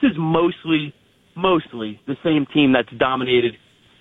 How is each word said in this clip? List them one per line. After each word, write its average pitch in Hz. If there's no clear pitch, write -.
is 269
mostly, 160
mostly 120
the 139
same 151
team 143
that's 123
dominated 123